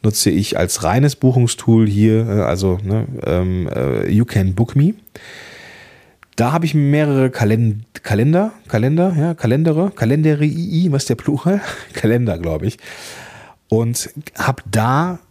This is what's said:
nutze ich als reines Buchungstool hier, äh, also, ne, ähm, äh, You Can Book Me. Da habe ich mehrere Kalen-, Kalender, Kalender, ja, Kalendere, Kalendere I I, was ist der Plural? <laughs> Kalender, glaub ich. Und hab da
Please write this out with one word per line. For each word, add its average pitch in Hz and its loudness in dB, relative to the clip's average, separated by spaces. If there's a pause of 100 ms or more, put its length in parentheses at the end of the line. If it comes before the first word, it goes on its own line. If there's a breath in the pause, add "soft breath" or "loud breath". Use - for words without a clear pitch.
nutze 104 0
ich 87 0
als 90 -2
reines 135 2
Buchungstool 120 2
hier, 110 2
äh, 104 0
also, 92 0
ne, 104 -2 (200)
ähm, 90 -2
äh, 62 -4
You 107 4
Can 95 0
Book 117 0
Me. 160 4 (1400 loud breath)
Da 120 0
habe 165 0
ich 147 -2
mehrere 143 2
Kalen-, 110 0 (180)
Kalender, 156 0 (160)
Kalender, 156 2
ja, 165 0
Kalendere, 156 0
Kalendere 151 2
I 165 0
I, 170 2
was 139 0
ist - -10
der - 2
Plural? 175 -2 (180)
<laughs> - -18
Kalender, 110 0
glaub 82 -4
ich. 107 -2 (920 loud breath)
Und 117 -2 (260)
hab - -4
da 139 0 (120)